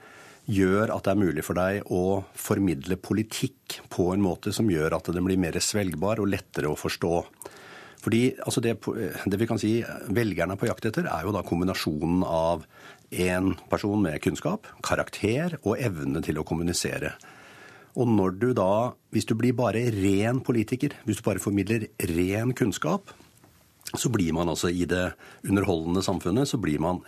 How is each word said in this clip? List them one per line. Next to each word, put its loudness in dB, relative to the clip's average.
gjør 2
at -6
det 2
er 2
mulig 0
for -4
deg 0
å 0
formidle 0
politikk -4
på 2
en 2
måte 0
som 2
gjør 2
at -4
den 0
blir 2
mer 2
svelgbar -2
og 2
lettere -2
å -6
forstå. 0
Fordi, 2
altså -2
det, 0
det 0
vi 2
kan 0
si 2
velgerne 0
er -4
på -2
jakt -2
etter, -2
er -2
jo 0
da -2
kombinasjonen 2
av 2
en 2
person 0
med 0
kunnskap, -2
karakter -2
og 2
evne -2
til -2
å -4
kommunisere. -2
Og 2
når 2
du 2
da, 2
hvis -2
du 2
blir 2
bare 0
ren 2
politiker, 0
hvis -2
du -14
bare 0
formidler 0
ren 0
kunnskap, 0
så 0
blir 2
man 0
altså 0
i 0
det 0
underholdende 2
samfunnet, 0
så -4
blir 0
man 0